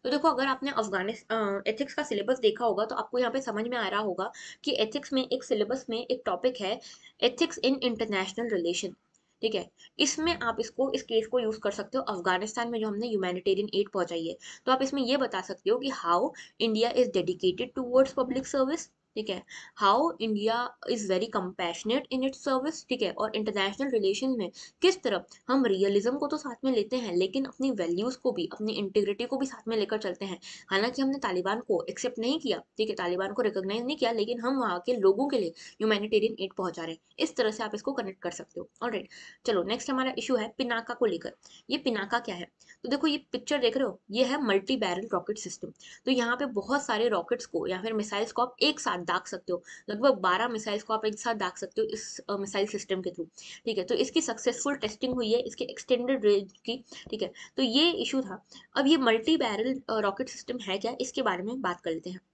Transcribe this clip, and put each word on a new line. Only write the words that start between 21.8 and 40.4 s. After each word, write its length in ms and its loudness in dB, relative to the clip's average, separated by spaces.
in 120 0
its 180 -6
service, 420 -2
ठीक 120 0
है, 100 0
और 240 -2
इंटरनेशनल 540 -2
रिलेशन 400 0
में 220 -2
किस 220 4
तरह 200 0
हम 180 4
रियलिज्म 520 4
को 100 -2
तो 100 -2
साथ 180 -6
में 60 4
लेते 240 2
हैं, 200 -2
लेकिन 300 2
अपनी 260 -2
वैल्यूज 440 0
को 160 0
भी, 200 -4
अपनी 220 -4
इंटीग्रिटी 520 0
को 120 -2
भी 80 0
साथ 220 -10
में 100 0
लेकर 200 0
चलते 280 -4
हैं। 140 -6
हालांकि 340 0
हमने 160 2
तालिबान 420 0
को 300 0
एक्सेप्ट 300 -6
नहीं 200 0
किया, 240 -2
ठीक 120 0
है, 60 -2
तालिबान 380 -2
को 80 -2
रिकॉग्नाइज 440 0
नहीं 120 -2
किया, 140 2
लेकिन 280 -2
हम 200 0
वहाँ 260 0
के 80 2
लोगों 340 4
के 120 0
लिए 100 -2
ह्यूमैनिटेरियन 920 0
एड 140 -6
पहुँचा 300 -4
रहे 80 -8
हैं। 80 -12
इस 160 0
तरह 160 2
से 120 -6
आप 120 -4
इसको 180 -4
कनेक्ट 280 -6
कर 100 -4
सकते 280 -12
हो। 100 -12
ऑलराइट, 260 -4
चलो 180 2
नेक्स्ट 260 -4
हमारा 280 0
इशू 180 0
है 220 -2